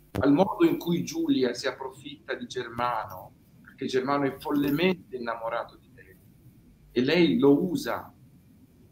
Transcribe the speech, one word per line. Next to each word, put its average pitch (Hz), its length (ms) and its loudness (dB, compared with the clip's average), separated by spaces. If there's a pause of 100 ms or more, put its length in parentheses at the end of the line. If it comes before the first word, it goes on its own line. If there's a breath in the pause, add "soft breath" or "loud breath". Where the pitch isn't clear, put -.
(200)
al 143 120 4
modo 170 340 4
in 151 140 4
cui 165 240 0
Giulia 131 500 0
si - 140 -6
approfitta 135 680 -10
di 123 140 -10
Germano, 117 840 -6 (280)
perché - 240 -12
Germano 131 400 0
è 135 140 -2
follemente 147 760 0
innamorato 117 600 -6
di - 160 -20
lei, 95 240 -20 (760)
e 120 100 0
lei 147 380 4
lo 143 240 6
usa 120 480 -4 (800)